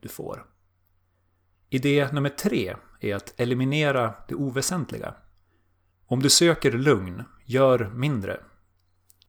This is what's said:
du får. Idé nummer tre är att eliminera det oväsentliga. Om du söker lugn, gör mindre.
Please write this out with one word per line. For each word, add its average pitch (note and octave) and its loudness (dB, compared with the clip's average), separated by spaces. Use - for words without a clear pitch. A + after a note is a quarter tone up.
du - -16
får. - -12
Idé C#3 2
nummer C#3+ 0
tre C3+ -2
är G#2 -2
att - -10
eliminera C3 0
det E3 -6
oväsentliga. C3+ -4
Om B2+ 0
du C#3 4
söker D#3+ 4
lugn, A#2 0
gör B2 2
mindre. A#2+ -4